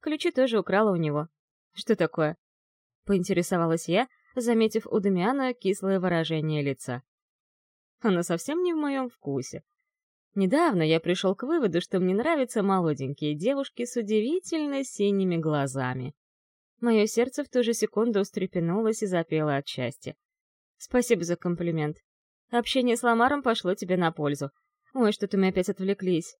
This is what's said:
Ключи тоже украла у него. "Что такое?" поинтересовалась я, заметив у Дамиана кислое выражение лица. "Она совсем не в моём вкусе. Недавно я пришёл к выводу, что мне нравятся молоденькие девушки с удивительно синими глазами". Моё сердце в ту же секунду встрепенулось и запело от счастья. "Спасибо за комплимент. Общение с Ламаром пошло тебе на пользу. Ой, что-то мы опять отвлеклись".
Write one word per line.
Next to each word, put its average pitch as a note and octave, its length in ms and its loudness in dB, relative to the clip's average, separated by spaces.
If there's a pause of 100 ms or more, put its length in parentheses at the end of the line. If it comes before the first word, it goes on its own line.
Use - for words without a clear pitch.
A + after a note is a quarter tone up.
Ключи D#4 300 -2
тоже B3 280 2
украла G3 320 2
у F3+ 60 0
него. D3+ 320 -2 (440)
"Что - 220 0
такое?" D#3+ 400 0 (720)
поинтересовалась F3 800 0
я, G#3 220 2 (260)
заметив A3+ 500 0
у - 140 0
Дамиана G#3+ 540 0
кислое F#3+ 480 -2
выражение D#3 600 0
лица. C3 420 -4 (1000)
"Она F3+ 220 2
совсем C#4 400 -2
не F4 100 0
в D#4+ 40 -2
моём C#4 320 -2
вкусе. C#3 540 -8 (720)
Недавно G3 480 2
я D#3+ 180 4
пришёл F#3 340 0
к - 100 -6
выводу, B3 360 0
что F3+ 220 -2
мне F#3 120 2
нравятся B3+ 500 0
молоденькие D3+ 720 0
девушки A#3+ 520 -4
с - 100 -10
удивительно C4+ 880 -2
синими G3 540 0
глазами". C3+ 760 -2 (680)
Моё A3 240 4
сердце B3+ 400 -2
в - 40 -20
ту B3 140 0
же A3+ 100 0
секунду G#3+ 500 0
встрепенулось F#3+ 800 -2
и - 20 -2
запело D#3+ 500 0
от C#3+ 120 -4
счастья. - 480 -8 (600)
"Спасибо A#3+ 460 0
за E3+ 140 -2
комплимент. E3 600 -2 (540)
Общение A#3+ 440 2
с A#3 80 -8
Ламаром A#3 380 4
пошло A3 340 0
тебе F3+ 220 -2
на E3+ 140 2
пользу. C#3+ 400 -4 (420)
Ой, A3+ 180 2
что-то G3+ 260 -2
мы F#3+ 120 4
опять F#3 200 0
отвлеклись". F#3 720 -2